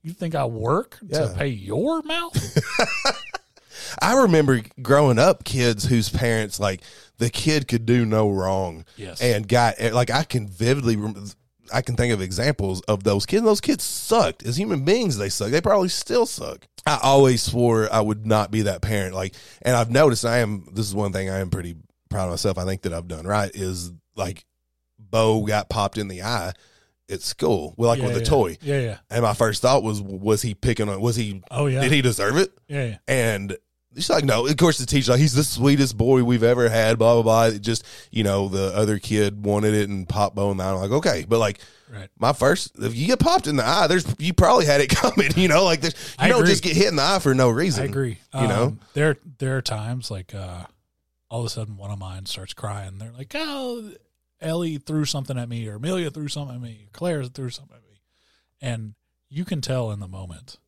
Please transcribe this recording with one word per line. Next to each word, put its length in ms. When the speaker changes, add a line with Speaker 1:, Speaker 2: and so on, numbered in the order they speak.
Speaker 1:
you 100
think 220
I 100
work 560
to 80
Speaker 2:
Yeah. 260
Speaker 1:
pay 140
your 540
mouth? 340
Speaker 2:
<laughs> 840
I 220
remember 380
growing 380
up, 260
kids 400
whose 240
parents, 520
like, 220
the 120
kid 380
could 180
do 180
no 260
wrong. 540
Speaker 1:
Yes. 240
Speaker 2:
And 280
got, 320
like, 180
I 140
can 240
vividly 480
rem-, 340
I 100
can 140
think 160
of 80
examples 640
of 220
those 220
kids. 180
Those 160
kids 240
sucked. 600
As 140
human 260
beings, 340
they 100
suck. 220
They 100
probably 280
still 380
suck. 400
I 160
always 400
swore 500
I 80
would 260
not 240
be 120
that 200
parent. 320
Like, 200
and 140
I've 140
noticed 340
I 140
am, 340
this 140
is 80
one 180
thing 180
I 100
am 100
pretty 260
proud 160
of 40
myself, 280
I 60
think, 180
that 100
I've 160
done 180
right 280
is, 380
like, 280
Bo 460
got 260
popped 280
in 100
the 140
eye 300
at 100
school, 560
well, 120
like, 120
Speaker 1:
Yeah, 60
Speaker 2:
with 100
a 40
Speaker 1:
yeah. 40
Speaker 2:
toy. 380
Speaker 1:
Yeah, 180
yeah. 180
Speaker 2:
And 120
my 120
first 260
thought 220
was, 180
was 420
he 120
picking 340
on, 120
was 160
he, 340
Speaker 1:
Oh, 160
yeah. 160
Speaker 2:
did 100
he 100
deserve 340
it? 160
Speaker 1:
Yeah, 180
yeah. 200
Speaker 2:
And 500
she's 140
like, 160
"No." 220
Of 100
course, 220
the 80
teacher's 240
like, 100
"He's 140
the 100
sweetest 540
boy 260
we've 180
ever 280
had, 280
blah, 160
blah, 80
blah." 220
It 40
just, 240
you 140
know, 240
the 260
other 240
kid 460
wanted 300
it 160
and 180
popped 260
Bo 160
in 60
the 80
eye. 80
I'm 60
like, 140
"Okay." 360
But, 120
like, 180
Speaker 1:
Right. 160
Speaker 2:
my 140
first, 460
if 180
you 120
get 100
popped 280
in 100
the 100
eye, 220
there's, 180
you 140
probably 320
had 160
it 100
<laughs> 60
coming, 400
you 120
know? 160
Like, 180
there's, 120
you 60
Speaker 1:
I 80
Speaker 2:
don't 120
Speaker 1:
agree. 120
Speaker 2:
just 100
get 120
hit 140
in 80
the 60
eye 160
for 160
no 160
reason. 320
Speaker 1:
I 40
agree. 300
Speaker 2:
You 160
know? 160
Speaker 1:
Um, 160
there, 240
there 220
are 40
times, 480
like, 240
uh, 300
all 120
of 60
a 40
sudden 260
one 140
of 80
mine 260
starts 300
crying. 420
They're 160
like, 240
"Oh, 540
Ellie 380
threw 260
something 340
at 120
me," 180
or 60
"Amelia 360
threw 180
something 280
at 60
me," 240
or 60
"Claire 320
threw 260
something 260
at 60
me." 180
And 320
you 160
can 160
tell 300
in 100
the 80
moment 480